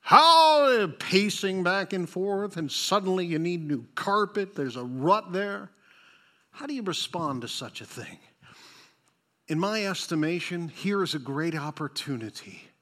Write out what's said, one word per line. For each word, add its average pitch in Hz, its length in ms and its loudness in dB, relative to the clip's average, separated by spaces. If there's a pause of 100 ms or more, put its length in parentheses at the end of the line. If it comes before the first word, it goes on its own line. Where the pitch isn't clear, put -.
How, 294 880 8 (100)
pacing 190 640 0
back 185 300 0
and 180 160 -4
forth, 196 480 -4
and 156 160 -6
suddenly 185 540 0
you 160 120 -2
need 165 300 -2
new 127 160 -2 (100)
carpet, 202 600 -2
there's 131 220 -6
a 127 60 -8
rut 151 500 0
there. 196 380 -6 (800)
How 285 140 -16
do 285 60 -8
you 262 100 -6
respond 156 600 -4
to 117 60 -10
such - 340 -10
a - 20 -16
thing? - 340 -16 (1300)
In 156 100 -2
my 208 260 -2
estimation, 170 840 -4
here 196 340 -4
is 165 120 -4
a 156 40 -4
great 143 360 -6
opportunity 139 1080 -10 (200)